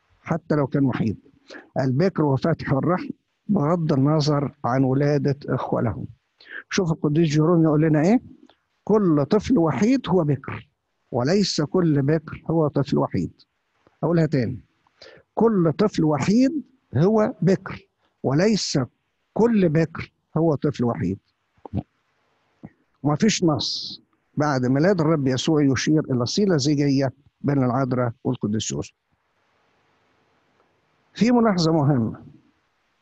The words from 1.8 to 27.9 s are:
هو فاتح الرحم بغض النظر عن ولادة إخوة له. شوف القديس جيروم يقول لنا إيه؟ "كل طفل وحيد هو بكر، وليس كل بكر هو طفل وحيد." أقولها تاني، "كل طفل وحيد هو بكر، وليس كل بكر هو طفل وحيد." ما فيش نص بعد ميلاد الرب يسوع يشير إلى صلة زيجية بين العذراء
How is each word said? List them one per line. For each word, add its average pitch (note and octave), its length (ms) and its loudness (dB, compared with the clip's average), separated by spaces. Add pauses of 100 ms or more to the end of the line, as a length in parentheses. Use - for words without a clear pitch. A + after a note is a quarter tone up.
هو C#3 120 2
فاتح D3+ 360 -2
الرحم C#3+ 380 -2 (380)
بغض E3 460 0
النظر C#3+ 600 0 (100)
عن C3 180 0
ولادة C#3 600 0
إخوة - 360 -4
له. A2+ 240 -6 (640)
شوف F3 220 -2
القديس D#3 380 0
جيروم D#3 340 4
يقول D3+ 180 4
لنا D#3 200 2
إيه؟ G#3+ 200 2 (640)
"كل F3 420 2
طفل G#3+ 320 0
وحيد E3+ 520 0
هو F3+ 140 2
بكر، B2+ 460 -6 (420)
وليس D#3+ 500 0
كل D#3 400 0
بكر D#3 500 -2
هو D#3+ 160 2
طفل C#3+ 300 -2
وحيد." A#2 340 -2 (720)
أقولها D#3+ 220 2
تاني، B2+ 340 -2 (760)
"كل G3 420 2
طفل G3 260 0
وحيد A3+ 600 0 (320)
هو G#3+ 460 2
بكر، - 460 -2 (360)
وليس E3 560 0 (540)
كل G#3 360 2
بكر - 440 -2 (240)
هو D#3+ 180 2
طفل C3+ 280 -4
وحيد." G2+ 360 -4 (1800)
ما D3 120 0
فيش - 280 0
نص - 580 -4 (360)
بعد C3+ 280 0
ميلاد E3 360 2
الرب D3 260 0
يسوع D3 360 0
يشير C#3+ 360 2 (120)
إلى A#2+ 140 0
صلة F#3+ 320 0
زيجية C#3 560 0 (280)
بين C#3 220 0
العذراء B2 480 -2 (120)